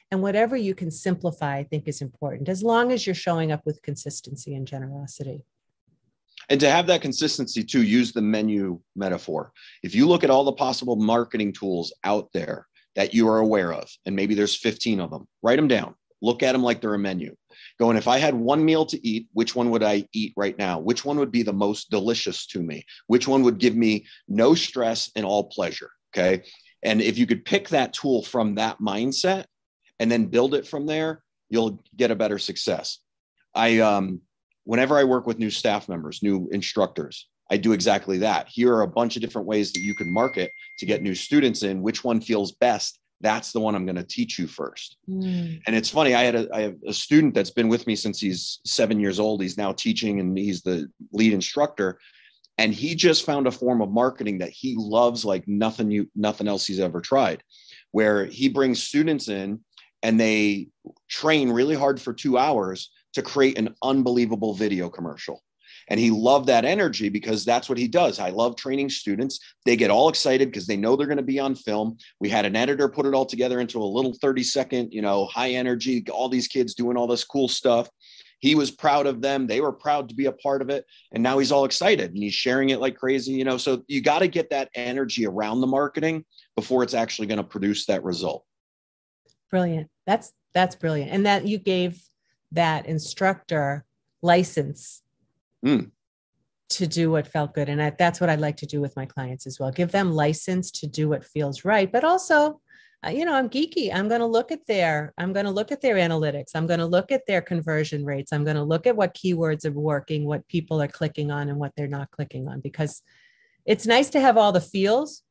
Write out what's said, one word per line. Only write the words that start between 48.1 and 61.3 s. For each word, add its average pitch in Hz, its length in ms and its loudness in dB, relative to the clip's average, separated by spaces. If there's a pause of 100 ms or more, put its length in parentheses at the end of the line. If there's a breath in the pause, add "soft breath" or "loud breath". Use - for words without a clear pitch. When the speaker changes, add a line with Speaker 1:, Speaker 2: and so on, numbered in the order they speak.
Speaker 2:
he's 92 460 -4
seven 110 340 0
years 98 200 0
old. 107 240 0
He's 92 140 -6
now 101 160 -2
teaching 107 460 -2
and 92 160 -2
he's 95 280 -4
the 85 260 -2 (240)
lead 110 200 4
instructor. 98 640 -2 (580 soft breath)
And 113 160 2
he 151 220 -4
just 160 300 4
found 143 220 0
a 123 40 0
form 123 300 0
of 101 80 -2
marketing 113 500 0
that 90 120 -6
he 127 260 -6
loves 113 480 2
like 95 220 -2
nothing 107 420 0
you, 104 260 0
nothing 104 320 -2
else 101 200 -2
he's 95 120 -4
ever 87 220 -2
tried, 123 400 0 (500 loud breath)
where 104 340 2
he 135 240 0
brings 131 340 0
students 147 460 0
in 98 300 -6 (440 soft breath)
and 113 160 4
they 107 480 2 (400)
train 151 420 2